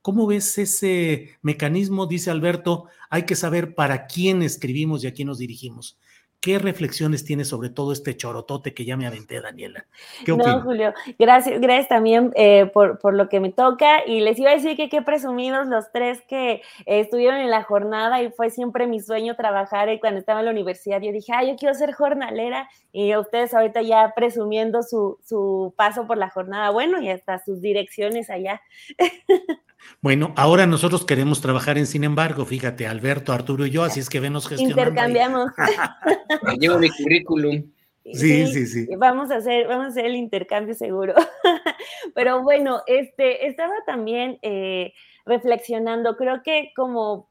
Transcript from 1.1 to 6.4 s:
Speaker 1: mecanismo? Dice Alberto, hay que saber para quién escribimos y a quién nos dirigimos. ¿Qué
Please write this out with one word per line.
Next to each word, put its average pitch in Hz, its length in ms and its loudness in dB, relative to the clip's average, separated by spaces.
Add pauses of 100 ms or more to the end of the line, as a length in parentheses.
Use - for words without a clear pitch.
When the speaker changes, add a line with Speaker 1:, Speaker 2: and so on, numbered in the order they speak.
Speaker 1:
mecanismo? 175 680 -2
Dice 175 240 -4
Alberto, 170 540 -2 (240)
hay 170 140 0
que 175 120 -4
saber 165 400 -2
para 135 320 0
quién 185 340 0
escribimos 151 640 -4
y 127 40 -8
a 123 60 -10
quién 139 140 -8
nos 127 120 -8
dirigimos. 120 600 -14 (400)
¿Qué 190 180 0